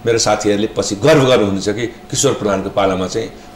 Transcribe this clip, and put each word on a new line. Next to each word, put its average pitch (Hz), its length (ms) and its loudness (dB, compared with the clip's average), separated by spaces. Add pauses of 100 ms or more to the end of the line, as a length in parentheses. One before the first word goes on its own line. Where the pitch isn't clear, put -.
मेरो 113 120 2
साथीहरूले 107 480 0
पछि - 280 -4
गर्व 135 300 4
गर्नुहुन्छ 101 440 2
कि 110 180 -4
किशोर - 460 -2
प्रधानको 98 380 -2
पालामा 95 360 0
चाहिँ 113 220 -6 (280)